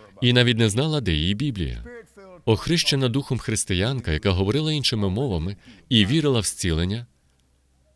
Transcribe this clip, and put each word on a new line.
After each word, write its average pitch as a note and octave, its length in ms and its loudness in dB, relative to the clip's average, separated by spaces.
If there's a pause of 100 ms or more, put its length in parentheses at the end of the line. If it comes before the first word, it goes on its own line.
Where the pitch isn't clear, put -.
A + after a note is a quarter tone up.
(200)
і B2 120 4
навіть A#2+ 260 4
не A2+ 100 6
знала, D3 320 0
де F#2 120 0
її E2 220 0
Біблія. F2+ 500 -4 (600)
Охрещена C3+ 640 0
духом B2+ 300 -4
християнка, G#2 720 -2
яка D2+ 180 0
говорила A2 420 0
іншими A#2+ 360 -2
мовами G2 480 -2 (320)
і A2 180 6
вірила C#3 340 2
в G2 40 -2
зцілення, F#2 640 -2 (880)